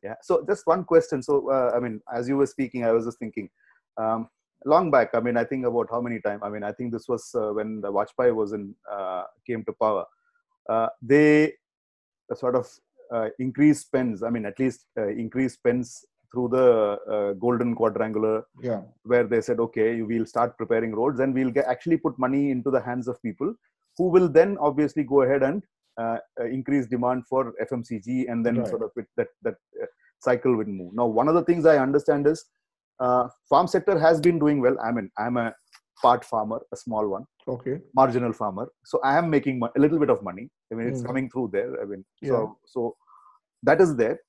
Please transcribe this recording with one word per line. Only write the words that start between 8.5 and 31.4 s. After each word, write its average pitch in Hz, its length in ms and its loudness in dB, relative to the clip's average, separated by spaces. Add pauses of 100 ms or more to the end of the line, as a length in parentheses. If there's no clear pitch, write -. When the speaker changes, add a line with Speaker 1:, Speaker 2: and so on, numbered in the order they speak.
Speaker 1:
in, 101 200 -10 (180)
uh, 92 340 -6 (200)
came 113 200 -8
to 107 80 -8
power. 104 320 0 (640)
Uh, 113 200 0 (160)
they, 151 500 6 (760)
uh, 113 40 -4
sort 127 200 -2
of, 123 120 0 (460)
uh, 113 240 -2
increased 143 500 2
spends. 117 360 -2
I 117 80 -4
mean, 113 140 -4
at 101 120 -10
least, 131 300 -4 (100)
uh, 110 100 -2
increased 117 480 -4
spends 123 480 -2 (280)
through 123 180 -4
the, 127 180 4 (480)
uh, 101 180 -2
Golden 117 420 0
Quadrangular, 110 680 0 (180)
Speaker 2:
Yeah. 113 200 -4 (220)
Speaker 1:
where 120 240 2
they 113 140 2
said, 117 180 -4
"Okay, 113 420 0
we'll 113 240 -2
start 120 320 -2
preparing 113 380 -2
roads 123 240 0
and 135 160 0
we'll 131 160 0
get, 135 140 0
actually 160 320 -2
put 156 200 -4
money 139 320 0
into 127 220 -2
the 127 180 2
hands 123 180 -6
of 123 140 -8
people 135 320 -6 (440)
who 175 100 0
will 180 220 4
then 180 280 4
obviously 147 460 0
go 135 200 4
ahead 135 200 2
and, 165 180 0 (360)
uh, 117 200 -4 (220)
uh, 113 60 -4
increase 131 420 -2
demand 123 400 -2
for 127 320 -2
F 110 140 -4
M 120 100 -6
C 113 160 -8
G, 123 280 -4
and 117 180 -2
then 120 140 2
Speaker 2:
Right. 113 140 -2
Speaker 1:
sort 113 100 -4
of 107 120 -6
it, 113 120 -10 (100)
that, 117 100 -2 (140)
that, 110 160 -6 (260)
uh, - 20 -6 (420)
cycle 123 280 2
will 107 240 -4
move." 90 140 -14
Now, 120 140 0
one 120 200 0
of 160 80 2
the 170 80 2